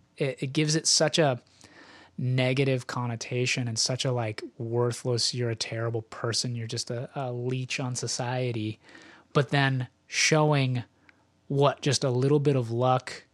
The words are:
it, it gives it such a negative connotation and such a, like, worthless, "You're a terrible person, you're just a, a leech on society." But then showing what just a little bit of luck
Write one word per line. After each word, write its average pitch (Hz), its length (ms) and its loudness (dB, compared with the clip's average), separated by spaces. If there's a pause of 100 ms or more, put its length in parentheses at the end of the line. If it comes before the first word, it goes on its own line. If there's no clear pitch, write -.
(180)
it, 135 240 -2
it 135 120 -6
gives 156 240 2
it 151 100 -2
such 156 320 2
a 135 220 2 (760)
negative 127 680 0
connotation 123 800 -4
and 117 100 -4
such - 280 -2
a, 135 60 0
like, 113 300 -4 (160)
worthless, 120 760 -2
"You're 120 160 -2
a 117 60 -2
terrible 113 480 -4
person, 120 520 -4
you're 113 120 -6
just 120 240 -6
a, 123 240 -6
a 135 180 -4
leech 127 460 -4
on 127 160 -4
society." 120 840 -4 (540)
But 143 160 2
then 135 380 2 (200)
showing 139 760 2 (640)
what 139 340 4
just 139 220 2
a 139 60 2
little 135 300 4
bit 143 160 4
of 120 160 0
luck 127 520 0 (100)